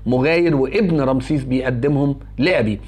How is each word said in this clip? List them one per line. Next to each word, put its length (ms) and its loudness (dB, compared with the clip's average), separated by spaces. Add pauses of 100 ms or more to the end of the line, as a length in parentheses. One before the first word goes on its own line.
مغاير، 500 2
وابن 440 0
رمسيس 440 0
بيقدمهم 720 0 (220)
لابي. 500 0